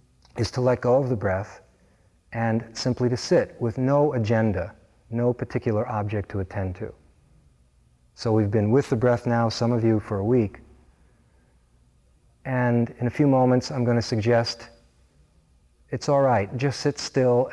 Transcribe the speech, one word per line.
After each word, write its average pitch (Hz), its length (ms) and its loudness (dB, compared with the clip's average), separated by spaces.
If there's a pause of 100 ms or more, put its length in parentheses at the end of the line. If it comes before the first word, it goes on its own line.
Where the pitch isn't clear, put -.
(360)
is 110 160 -2
to 127 80 -4
let 123 200 2
go 123 200 4
of 131 80 -2
the 127 80 0
breath 95 440 -4 (720)
and 113 400 -2
simply 123 360 -2
to 120 80 0
sit - 440 0
with 120 180 -4
no 143 360 2
agenda, 110 600 0 (360)
no 120 220 0
particular 110 560 -4
object 104 420 -4
to 98 100 -4
attend 95 340 -6
to. - 180 -12 (1200)
So - 180 -4
we've 107 180 2
been 107 200 2
with 135 200 2
the 131 60 2
breath 120 300 0
now, 117 220 2
some 117 240 -2
of 113 100 0
you, 110 180 2
for 104 180 -6
a 98 60 -4
week. 113 360 0 (1800)
And 123 560 0
in 123 60 -2
a 117 40 0
few 147 160 2
moments, 127 440 4
I'm 131 140 -2
gonna 120 180 2
suggest 117 640 0 (1200)
it's 135 220 -4
all 143 100 4
right, 120 380 2
just 135 220 -2
sit 147 180 -2
still 127 540 2